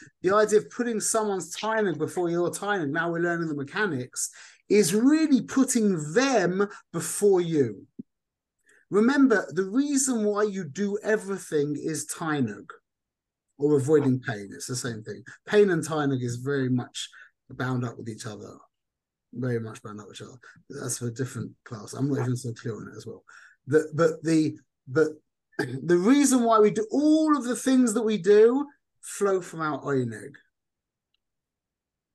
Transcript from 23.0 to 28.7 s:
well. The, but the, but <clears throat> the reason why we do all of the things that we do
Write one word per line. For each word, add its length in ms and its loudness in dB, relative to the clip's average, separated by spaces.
well. 180 -16
The, 260 2
but 300 0
the, 340 2
but 220 2
<clears throat> 240 -16
the 400 0
reason 460 4
why 160 4
we 100 8
do 220 -4
all 440 4
of 60 -4
the 140 -4
things 380 2
that 80 0
we 160 0
do 480 6